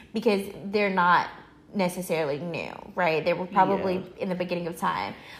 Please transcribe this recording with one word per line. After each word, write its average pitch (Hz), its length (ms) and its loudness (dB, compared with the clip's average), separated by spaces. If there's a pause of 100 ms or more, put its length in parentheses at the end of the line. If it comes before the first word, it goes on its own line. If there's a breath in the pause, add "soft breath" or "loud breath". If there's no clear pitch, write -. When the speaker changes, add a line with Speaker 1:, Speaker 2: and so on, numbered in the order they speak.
(140 loud breath)
Speaker 1:
because 214 280 2 (240)
they're 202 240 2
not 175 380 4 (460)
necessarily 180 680 0
new, 135 320 -6 (240)
right? 160 280 2
They 175 100 4
were 175 120 -4
probably 185 500 4
Speaker 2:
Yeah. - 280 -8
Speaker 1:
in 196 60 -2
the 180 60 -2
beginning 175 320 -2
of 175 100 -8
time. 190 360 -2 (260 loud breath)